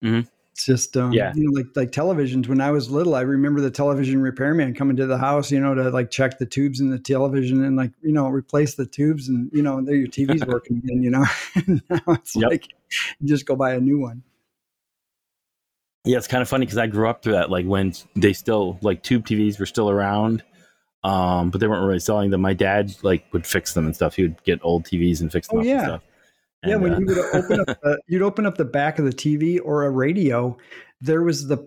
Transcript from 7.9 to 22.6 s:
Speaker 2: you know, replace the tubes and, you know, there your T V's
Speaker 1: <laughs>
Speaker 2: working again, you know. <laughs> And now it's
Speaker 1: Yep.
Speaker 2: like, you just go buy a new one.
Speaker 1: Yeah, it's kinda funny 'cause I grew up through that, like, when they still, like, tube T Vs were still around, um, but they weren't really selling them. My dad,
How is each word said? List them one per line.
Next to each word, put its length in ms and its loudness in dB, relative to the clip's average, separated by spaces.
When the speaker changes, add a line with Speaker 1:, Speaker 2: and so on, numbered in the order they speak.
Speaker 2:
you 100 0
know, 160 2
replace 460 0
the 100 -4
tubes 440 -2
and, 260 0
you 80 2
know, 180 0
there 140 0
your 140 2
T 180 -4
V's 180 0
Speaker 1:
<laughs> 20 -4
Speaker 2:
working 320 -2
again, 240 -2
you 80 2
know. 140 2
<laughs> 140 -10
And 340 2
now 200 0
it's 280 -2
Speaker 1:
Yep. 140 4
Speaker 2:
like, 180 -2
you 80 -2
just 180 0
go 100 0
buy 160 0
a 80 0
new 180 2
one. 260 -8
Speaker 1:
Yeah, 140 2
it's 80 -8
kinda 180 0
funny 220 -2
'cause 100 -6
I 120 0
grew 200 0
up 140 -4
through 120 0
that, 140 2
like, 160 -2
when 280 0
they 160 6
still, 500 -2
like, 200 0
tube 240 0
T 100 -2
Vs 220 0
were 80 -4
still 220 0
around, 540 0
um, 460 2
but 100 -2
they 60 2
weren't 200 0
really 140 2
selling 300 0
them. 120 2
My 120 2
dad, 480 0